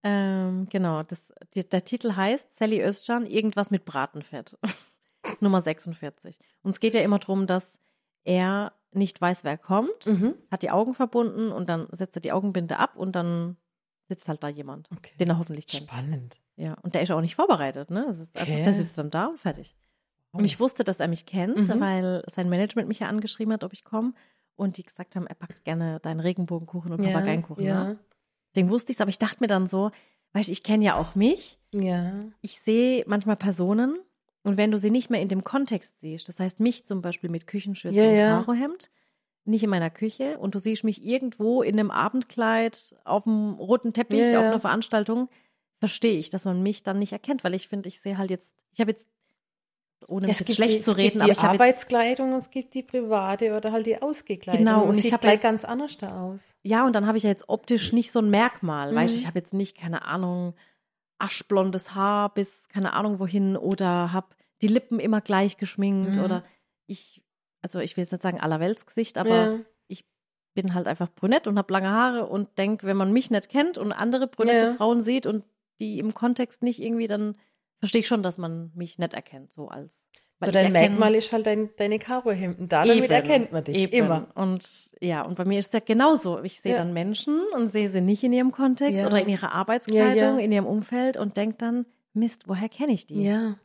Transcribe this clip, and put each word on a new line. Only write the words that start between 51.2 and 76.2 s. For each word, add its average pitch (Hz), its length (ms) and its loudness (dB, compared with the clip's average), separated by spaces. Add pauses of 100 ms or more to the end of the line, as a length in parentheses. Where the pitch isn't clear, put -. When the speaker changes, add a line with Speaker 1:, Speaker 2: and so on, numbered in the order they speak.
Speaker 2:
gibt - 20 4
Speaker 1:
aber 208 100 8
Speaker 2:
die 196 60 4
Speaker 1:
ich - 60 2
habe 190 100 6
jetzt 196 60 4
Speaker 2:
Arbeitskleidung, 254 760 4
es 254 160 -4
gibt 254 240 -8
die 254 80 -4
private 214 760 0
oder 214 140 -2
halt 220 160 -2
die 220 160 0
Ausgekleidung. 220 600 0
Speaker 1:
Genau, 220 160 6
Speaker 2:
Das 202 100 6
Speaker 1:
und 208 80 4
ich 202 60 2
Speaker 2:
sieht 233 80 4
Speaker 1:
habe 208 100 0
Speaker 2:
gleich 208 120 8
Speaker 1:
jetzt 214 80 2
Speaker 2:
ganz 220 220 2
anders 277 320 -6
da 190 280 -10
aus. 190 400 -12
Speaker 1:
Ja, 220 200 2
und 254 100 4
dann 208 120 2
habe 220 120 2
ich 208 40 0
ja 214 80 4
jetzt - 180 -2
optisch 220 440 0
nicht 233 180 2
so 240 80 0
ein 214 100 4
Merkmal, 175 640 2
Speaker 2:
Mhm. 220 60 0
Speaker 1:
weißt - 180 2
du, 233 40 -2
ich 247 100 -4
habe 170 100 -4
jetzt 175 160 -8
nicht, 196 220 -4
keine 170 280 -8
Ahnung, 180 500 -4 (640)
aschblondes 190 760 -2
Haar 202 400 0
bis - 340 -6
keine 190 260 -2
Ahnung 208 240 -2
wohin 190 380 0
oder 175 560 0
hab 185 220 -6 (260)
die 214 80 2
Lippen 226 320 2
immer 214 200 0
gleich 196 360 0
geschminkt 196 640 -2
Speaker 2:
Mhm. 196 60 2
Speaker 1:
oder 185 200 -2 (420)
ich, - 360 -16 (400)
also 185 160 -8
ich 156 180 -4
will 185 60 -2
jetzt 175 100 -4
nicht 180 100 -8
sagen 175 180 -2
Allerweltsgesicht, 175 800 -2
aber 214 120 2
Speaker 2:
Ja. 220 260 4 (320)
Speaker 1:
ich 190 160 -16 (500)
bin 185 200 -2
halt 180 140 -2
einfach 165 260 -4
brünett 247 320 2
und 208 120 0
hab 196 120 -2
lange 190 200 0
Haare 233 360 2
und 202 320 -6
denk, 202 260 0
wenn 190 120 0
man 190 160 2
mich 254 180 2
nicht 208 180 0
kennt 311 300 0
und 208 140 -4
andere 247 340 0
brünette 233 400 4
Speaker 2:
Ja. 240 80 0
Speaker 1:
Frauen 233 260 2
sieht 247 260 0
und 208 180 -2 (360)
die 214 180 -6
im 214 160 -2
Kontext 240 480 -2